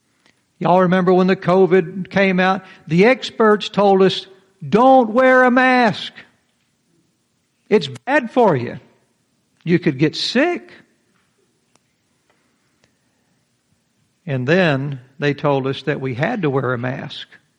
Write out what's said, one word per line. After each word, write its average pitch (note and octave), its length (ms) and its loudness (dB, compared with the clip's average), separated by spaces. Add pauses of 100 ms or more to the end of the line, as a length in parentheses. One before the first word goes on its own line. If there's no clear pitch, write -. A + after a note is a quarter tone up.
(580)
y'all E3+ 220 0
remember F#3 320 2
when F#3 140 4
the F#3+ 100 2
covid F#3 720 0
came F#3+ 320 0
out? F#3+ 240 0 (240)
The E3+ 160 4
experts A3 640 0
told G3 320 2
us, F#3+ 260 0 (400)
"Don't B3 440 4
wear B3+ 340 4
a B3+ 60 2
mask. B3 640 0 (1500)
It's F#3+ 200 0
bad A#3+ 420 -6
for G#3+ 260 2
you. A#2+ 240 -8 (840)
You E3+ 140 0
could D3+ 200 -4
get D3 180 -2
sick." - 560 -4 (3500)
And B2+ 200 -6
then C#3+ 520 0 (200)
they C#3+ 140 -2
told C#3 340 -2
us C3+ 160 -8
that D3 160 -4
we C3+ 140 -6
had F3+ 280 -4
to D3+ 80 -2
wear B2+ 240 -2
a A#2+ 40 -6
mask. B2 500 -10 (300)